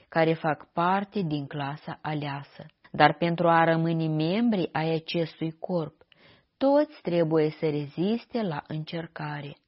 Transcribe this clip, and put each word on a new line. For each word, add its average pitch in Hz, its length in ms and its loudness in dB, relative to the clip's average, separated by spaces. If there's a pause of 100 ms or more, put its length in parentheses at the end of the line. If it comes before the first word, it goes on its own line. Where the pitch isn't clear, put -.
care 160 240 2
fac 160 400 -4
parte 196 500 -2
din 151 240 -4
clasa 143 560 -8
aleasă. 143 640 -8 (260)
Dar 151 260 6
pentru 170 300 2
a 165 160 6
rămâne 165 420 2
membri 175 640 0
ai 160 220 -2
acestui 160 640 -4
corp, 165 360 -6 (640)
toți 285 460 2
trebuie 160 480 2
să 156 180 -4
reziste 160 760 -2
la 165 240 -4
încercare. 151 920 -8 (120)